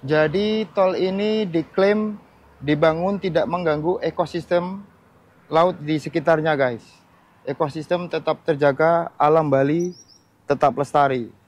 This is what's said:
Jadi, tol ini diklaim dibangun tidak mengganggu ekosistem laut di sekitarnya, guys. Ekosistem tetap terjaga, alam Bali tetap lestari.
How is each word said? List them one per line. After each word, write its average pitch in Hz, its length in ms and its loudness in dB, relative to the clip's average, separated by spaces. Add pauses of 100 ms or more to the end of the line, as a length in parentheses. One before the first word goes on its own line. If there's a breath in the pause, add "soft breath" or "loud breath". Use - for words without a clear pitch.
Jadi, 185 720 0
tol 185 240 2
ini 202 480 -2
diklaim 202 720 0 (400)
dibangun 160 560 0
tidak 160 320 -2
mengganggu 165 560 -2
ekosistem 175 800 -4 (640)
laut 175 320 2
di 151 160 -2
sekitarnya, 156 560 0
guys. 127 320 -2 (560)
Ekosistem 156 640 -4
tetap 156 400 -4
terjaga, 160 720 2
alam 156 320 4
Bali 151 480 0 (480)
tetap 135 320 2
lestari. 135 560 0 (140)